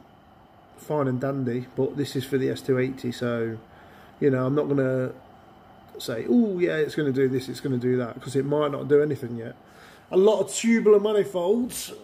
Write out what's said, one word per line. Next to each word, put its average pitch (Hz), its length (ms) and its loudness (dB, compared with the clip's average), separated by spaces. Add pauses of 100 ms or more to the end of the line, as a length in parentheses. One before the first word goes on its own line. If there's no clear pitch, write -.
(760)
fine 147 320 -2
and 127 140 -2
dandy, 127 460 -4 (100)
but 131 180 -2
this 143 220 -4
is 127 80 -4
for 139 120 -2
the 131 120 0
S 131 120 -6
two 131 160 0
eighty, 127 360 -4
so, 117 440 -4 (600)
you 147 100 4
know, 127 160 2
I'm 131 100 0
not 147 120 0
gonna 131 460 0 (840)
say, - 320 -8
"Oh 220 300 2
yeah, 170 160 2
it's 151 200 -2
gonna 147 180 0
do 135 160 2
this, 131 180 -2
it's 131 140 -10
gonna 131 160 -2
do 123 200 2
that," 120 220 -4
'cause 127 160 -8
it 135 100 0
might 147 260 0
not 135 180 -6
do 147 120 6
anything 123 360 -4
yet. 113 180 -12 (560)
A 170 60 0
lot 196 240 6
of 202 120 -6
tubular 214 460 4
manifolds 208 960 0 (100)